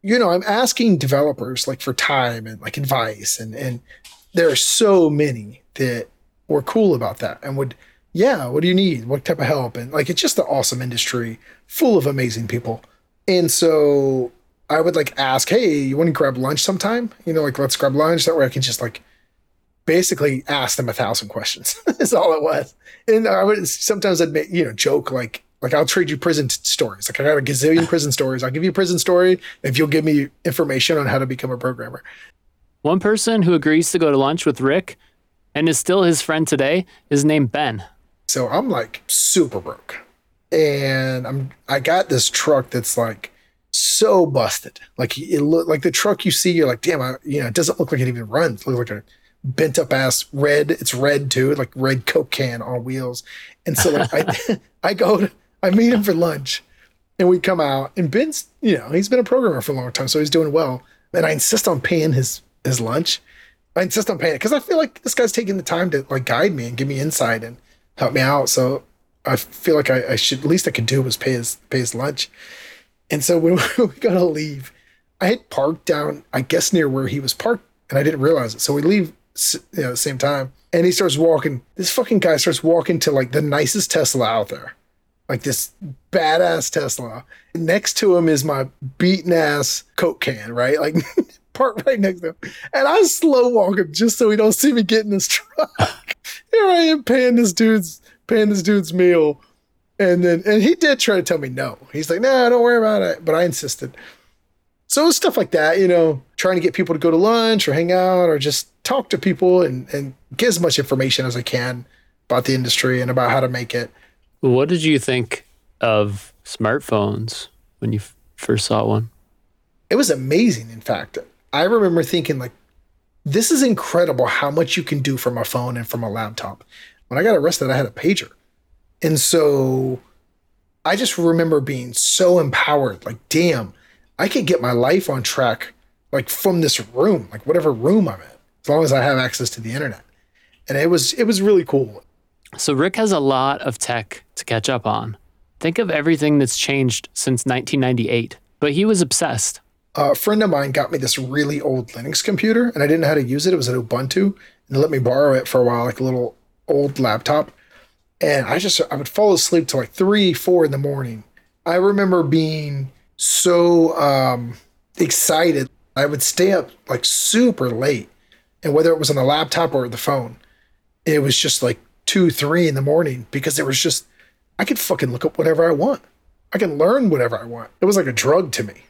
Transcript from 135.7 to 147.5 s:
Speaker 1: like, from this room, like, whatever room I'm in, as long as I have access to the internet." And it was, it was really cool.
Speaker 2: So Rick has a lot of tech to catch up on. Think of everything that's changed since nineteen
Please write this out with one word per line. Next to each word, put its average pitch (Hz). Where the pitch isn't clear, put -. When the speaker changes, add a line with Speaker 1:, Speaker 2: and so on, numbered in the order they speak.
Speaker 1:
like, 139
from 180
this 147
room, 131
like, 107
whatever 156
room 156
I'm 104
in, -
as -
long 156
as 139
I 131
have 131
access 127
to 117
the 110
internet." 139
And 135
it 160
was, 175
it 247
was 208
really 196
cool. 127
Speaker 2:
So -
Rick 165
has 220
a 165
lot 135
of 131
tech -
to -
catch 113
up 127
on. 110
Think 170
of 202
everything 151
that's 135
changed 135
since -
nineteen 131